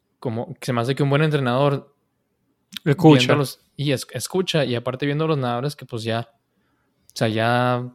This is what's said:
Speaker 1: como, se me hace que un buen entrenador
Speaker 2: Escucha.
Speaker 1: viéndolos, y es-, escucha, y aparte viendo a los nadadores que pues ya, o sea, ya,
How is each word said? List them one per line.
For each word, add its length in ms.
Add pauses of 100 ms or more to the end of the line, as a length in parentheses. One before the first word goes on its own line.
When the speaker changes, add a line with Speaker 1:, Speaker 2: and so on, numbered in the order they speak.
(200)
Speaker 1:
como, 420
se 100
me 80
hace 160
que 80
un 60
buen 140
entrenador 720 (920)
Speaker 2:
Escucha. 340
Speaker 1:
viéndolos, 400 (160)
y 160
es-, 200
escucha, 520
y 120
aparte 300
viendo 200
a 20
los 100
nadadores 380
que 100
pues 180
ya, 260
o 840
sea, 120
ya, 680